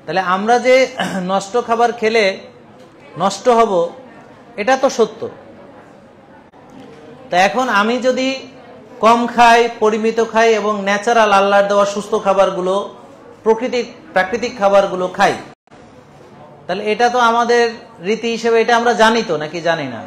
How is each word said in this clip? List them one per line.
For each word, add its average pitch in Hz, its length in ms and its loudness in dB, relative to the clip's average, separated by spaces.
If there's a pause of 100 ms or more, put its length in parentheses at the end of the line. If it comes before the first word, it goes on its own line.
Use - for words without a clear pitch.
তাহলে 175 280 -6
আমরা 202 300 0
যে 254 160 2 (520)
নষ্ট 190 360 -4
খাবার 233 300 0
খেলে 220 320 0 (920)
নষ্ট 190 300 -2
হব, 226 240 4 (840)
এটা 208 200 0
তো 269 140 0
সত্য। - 300 -2 (2000)
তা 165 120 -8
এখন 214 300 0
আমি 220 320 0
যদি 254 280 -2 (720)
কম 233 260 4
খাই, 233 320 6 (200)
পরিমিত 220 460 0
খাই 226 300 2
এবং 208 280 -2
ন্যাচারাল 208 500 0
আল্লাহর 196 360 4
দেওয়া 202 180 2
সুস্থ 202 260 -6 (100)
খাবারগুলো, 185 520 0 (680)
প্রকৃতিক, 226 460 -2 (260)
প্রাকৃতিক 208 460 -2
খাবারগুলো 196 500 0
খাই, 180 260 0 (1300)
তাহলে 190 220 -8
এটা 214 240 0
তো 240 120 -2
আমাদের 233 440 2 (380)
রীতি 220 280 -4
হিসেবে, 226 300 -2
এটা 233 160 0
আমরা 240 180 0
জানি 220 280 2
তো 170 140 -4
নাকি 156 240 -8
জানি 160 280 -2
না? 113 180 -12